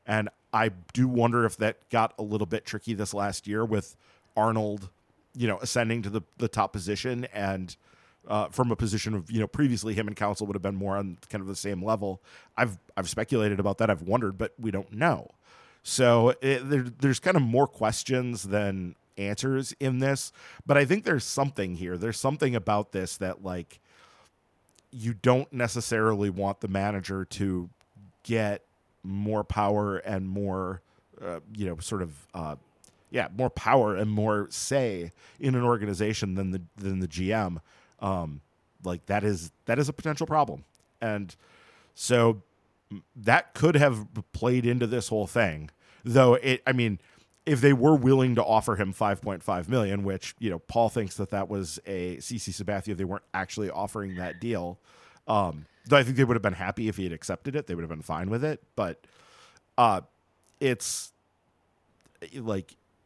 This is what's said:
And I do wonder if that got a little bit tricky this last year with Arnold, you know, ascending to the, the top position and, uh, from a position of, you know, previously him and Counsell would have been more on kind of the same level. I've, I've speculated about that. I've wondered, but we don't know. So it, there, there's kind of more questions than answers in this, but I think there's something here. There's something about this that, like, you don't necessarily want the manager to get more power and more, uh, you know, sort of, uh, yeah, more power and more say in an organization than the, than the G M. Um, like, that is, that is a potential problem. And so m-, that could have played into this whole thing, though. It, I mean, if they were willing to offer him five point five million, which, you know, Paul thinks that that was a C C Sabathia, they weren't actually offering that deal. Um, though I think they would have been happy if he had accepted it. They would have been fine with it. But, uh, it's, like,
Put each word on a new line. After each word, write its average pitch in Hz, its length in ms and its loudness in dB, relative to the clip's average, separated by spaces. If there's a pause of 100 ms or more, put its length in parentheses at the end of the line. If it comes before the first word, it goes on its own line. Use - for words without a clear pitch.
And 104 240 0 (240)
I 110 160 4 (240)
do 127 120 4
wonder 120 380 4
if 107 140 -2
that 110 180 0 (140)
got 113 280 2
a - 40 -6
little 104 240 -2
bit 98 180 -4
tricky 110 300 -6
this 101 180 -4
last 101 340 -4
year 107 180 -2
with 107 300 -2 (420)
Arnold, 107 520 0 (460)
you 120 120 -2
know, 98 120 0
ascending 117 440 0
to 101 80 -6
the, 101 120 -4 (160)
the 117 100 0
top 104 240 -2
position 107 600 -4
and, 95 420 -6 (520)
uh, 104 200 0
from 123 220 0
a 110 60 0
position 110 380 -2
of, 87 160 -6
you 113 100 0
know, 104 60 0
previously 113 480 0
him 107 120 0
and 104 80 -6
Counsell 104 320 -2
would 101 80 -4
have 95 80 -4
been 98 140 -2
more 98 200 -2
on 98 200 -6 (140)
kind 104 100 -6
of 95 80 -8
the 95 80 -8
same 98 260 -4
level. 101 380 -2 (360)
I've, 110 220 0 (180)
I've 95 120 -2
speculated 104 500 0
about 101 200 0
that. 110 100 4
I've 87 140 0
wondered, 98 340 0
but 107 220 -4
we 113 120 -4
don't 95 220 -6
know. 117 380 0 (520)
So 120 600 6
it, 135 260 0
there, 139 140 2
there's 123 360 0
kind 185 180 2
of 147 60 6
more 123 240 4
questions 120 760 -2
than 98 520 -2 (220)
answers 127 640 -4
in 131 200 0
this, 135 320 -2 (340)
but 143 100 4
I 143 80 8
think 185 200 2
there's 147 200 0
something 107 520 -2
here. 90 200 -6
There's 107 240 -4
something 139 340 0
about 104 380 0
this 92 240 -6
that, 92 260 -6
like, 90 380 -10 (1120)
you 117 240 -6
don't 123 360 2
necessarily 110 800 0
want 98 320 -4
the 107 80 -6
manager 98 560 -4
to 92 460 -4 (520)
get 107 400 -2 (400)
more 104 400 -4
power 104 540 0
and 95 320 -4
more, 95 540 -4 (420)
uh, 85 160 -10 (160)
you 104 80 -6
know, 85 140 -6
sort 92 240 -6
of, 80 100 -8 (220)
uh, 78 220 -8 (540)
yeah, 117 240 -2
more 123 140 0
power 110 480 2
and 107 140 0
more 104 400 2
say 104 640 -2 (280)
in 135 140 2
an 123 80 2
organization 104 720 0
than 95 160 -2
the, 92 100 -4 (160)
than 95 240 -4
the 90 80 -2
G 92 240 -2
M. 92 280 -2 (400)
Um, 85 400 -4 (420)
like, 90 240 -6
that 101 180 0
is, 87 280 -2 (140)
that 117 120 0
is 147 120 0
a - 20 -6
potential 156 340 -6
problem. 131 380 0 (380)
And 104 320 -4 (600)
so 117 460 4 (500)
m-, 95 140 -14 (100)
that 117 380 2
could 160 220 4
have 131 320 4 (260)
played 123 320 2
into 120 220 2
this 117 220 -2
whole 107 180 0
thing, 80 440 0 (320)
though. 123 320 8
It, 127 320 2
I 135 60 4
mean, 117 260 2 (460)
if 143 160 2
they 139 140 10
were 139 200 8
willing 131 420 6
to 117 80 4
offer 110 320 2
him 98 180 0
five 101 260 0
point 98 220 -6
five 90 260 -4
million, 101 340 0
which, 98 360 -6
you 113 100 -4
know, 85 120 -4
Paul 117 280 0
thinks 104 300 -4
that 101 100 -4
that 98 220 -4
was 95 360 -6
a 90 340 -6
C 120 180 -8
C 98 140 -8
Sabathia, 98 440 -6
they 95 80 -4
weren't 95 200 -8 (100)
actually 95 340 -6
offering 95 480 -8
that 87 240 -8
deal. 95 380 -6 (500)
Um, 87 380 0 (180)
though 139 140 6
I 135 40 8
think 120 140 -2
they 135 80 4
would 120 120 4
have 104 60 -2
been 98 120 0
happy 101 340 -4
if 98 80 -4
he 98 80 -4
had 85 80 -6
accepted 95 420 -8
it. 147 120 -6
They 90 80 -8
would 85 80 -6
have 80 80 -8
been 80 100 -10
fine 85 300 -6
with 120 140 -2
it. 151 180 -6 (140)
But, 87 220 -4 (800)
uh, 110 240 6 (580)
it's, - 540 -2 (1200)
like, 110 420 -6 (300)